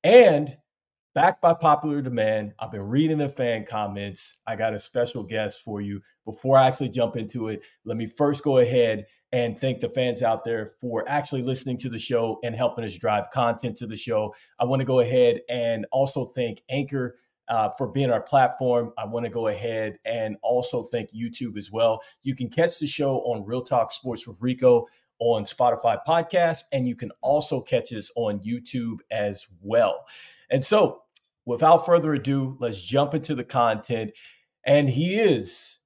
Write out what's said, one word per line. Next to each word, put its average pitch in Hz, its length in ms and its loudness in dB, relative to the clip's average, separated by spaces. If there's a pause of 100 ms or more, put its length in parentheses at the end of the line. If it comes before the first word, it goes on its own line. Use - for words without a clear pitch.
And 160 540 8 (580)
back 175 280 4
by 170 100 6
popular 151 480 2
demand, 110 580 -2
I've 104 140 -12
been 101 160 -8
reading 151 300 2
the 143 100 0
fan 117 380 -4
comments. 101 800 -8
I 113 100 -8
got 110 160 -2
a 104 60 -6
special 120 440 -4
guest 107 400 -6
for 104 200 -8
you. 101 180 -8 (240)
Before 131 320 0
I 131 120 8
actually 127 200 -2
jump 117 280 -2
into 110 320 -6
it, 104 160 -8 (200)
let 113 140 -8
me 113 80 -6
first 143 360 -2
go 139 140 2
ahead 117 480 4 (300)
and 120 240 -2
thank 131 220 -4
the 117 80 -4
fans 123 320 -2
out 113 240 0
there 113 340 -6
for 113 300 -6
actually 139 340 -2
listening 127 360 -4
to 131 100 -8
the 113 100 -8
show 117 460 -2
and 113 100 -6
helping 120 300 -2
us 92 140 -10
drive 104 320 -2
content 117 440 -2
to 120 120 -12
the 107 100 -10
show. 107 380 -4 (240)
I 123 80 0
wanna 135 180 0
go 127 160 2
ahead 120 480 4
and 117 420 -2
also 135 440 0
thank 117 340 -4
Anchor, 135 480 -4 (320)
uh, 110 300 0
for 127 100 -4
being 135 220 0
our 110 100 2
platform. 123 800 2
I 107 80 -8
wanna 117 240 -6
go 113 160 -4
ahead 110 580 -4
and 110 380 -4
also 123 400 0
thank 110 320 -6
YouTube 113 420 -8
as 98 160 -12
well. 113 300 0 (200)
You 135 120 -4
can 120 160 -6
catch 170 280 0
the 151 80 -4
show 139 340 -2
on 110 260 -6
Real 123 160 -6
Talk 117 300 0
Sports 117 340 -10
with 98 120 -16
Rico 123 460 4 (340)
on 113 260 2
Spotify 117 640 0
Podcast, 170 640 0
and 127 160 -2
you 120 80 -4
can 110 160 -10 (120)
also 143 400 0
catch - 320 -2
us 104 200 -10
on 107 260 -2
YouTube 117 580 -6 (120)
as 104 360 -6 (160)
well. 107 420 2 (460)
And 135 120 0
so, 208 420 2 (420)
without 160 400 4
further 160 260 4
ado, 135 480 -2
let's 107 220 -4
jump 143 320 0
into 156 200 -4
the 120 100 -6
content. 113 680 -2 (500)
And 139 280 4
he 175 280 0
is 131 680 0